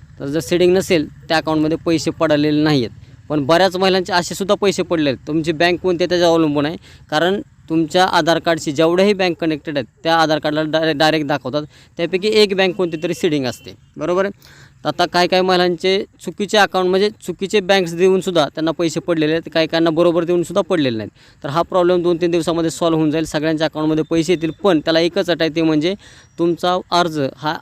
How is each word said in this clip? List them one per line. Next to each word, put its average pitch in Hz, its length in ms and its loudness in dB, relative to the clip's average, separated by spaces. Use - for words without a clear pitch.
तर 139 60 -8
जर 147 140 -4
सीडिंग 180 360 2
नसेल, 175 320 0
त्या 165 80 0
अकाउंटमध्ये 156 500 0
पैसे 165 240 0
पडलेले 151 520 0
नाही 151 220 2
आहेत. - 160 -12
पण 151 180 -2
बऱ्याच 175 300 4
महिलांचे 190 360 0
असेसुद्धा 180 420 -2
पैसे 190 280 0
पडले 160 280 0
आहेत. 120 160 -6
तुमची 156 260 -2
बँक 170 280 0
कोणती 180 220 -2
आहे, 175 60 0
त्याच्यावर 175 260 4
अवलंबून 151 320 2
आहे, 165 100 -6
कारण 175 300 0
तुमच्या 165 360 2
आधार 170 340 2
कार्डशी 165 340 -2
जेवढ्याही 175 400 2
बँक 185 280 -2
कनेक्टेड 156 360 -4
आहेत, 123 100 -4
त्या 160 140 2
आधार 156 220 2
कार्डला 151 240 -2
डायरे-, 156 360 -2
डायरेक्ट 156 280 2
दाखवतात. 139 360 -4
त्यापैकी 180 320 -2
एक 214 280 2
बँक 190 200 2
कोणती 175 260 -2
तरी 175 120 -4
सीडिंग 147 320 -2
असते, 104 280 -10
बरोबर 175 280 -2
आहे? 202 160 -8
तर 147 40 -4
आता 175 180 0
काय 180 200 2
काय 185 160 2
महिलांचे 185 640 0
चुकीचे 202 340 -2
अकाउंट, 185 300 2
म्हणजे 190 220 2
चुकीचे 190 380 -4
बँक्स 180 340 0
देऊनसुद्धा 180 540 2
त्यांना 160 220 -4
पैसे 165 300 -2
पडलेले 160 320 0
आहेत, 165 220 -4
काही 160 120 2
काहींना 165 240 0
बरोबर 170 340 2
देऊनसुद्धा 175 440 -2
पडलेले 139 280 0
नाहीत. 104 140 -8
तर 151 40 -8
हा 156 140 0
प्रॉब्लेम 180 400 2
दोन 175 140 0
तीन 170 140 -2
दिवसामध्ये 165 400 -2
सॉल्व्ह 165 300 0
होऊन 156 100 2
जाईल, 160 140 -2
सगळ्यांच्या 156 420 -2
अकाउंटमध्ये 156 440 -2
पैसे 165 220 0
येतील. 160 180 -2
पण 175 180 4
त्याला 165 200 0
एकच 175 300 0
अट 165 120 0
आहे, 160 140 0
ते 165 60 0
म्हणजे 160 320 0
तुमचा 170 380 0
अर्ज 175 300 0
हा 156 260 -6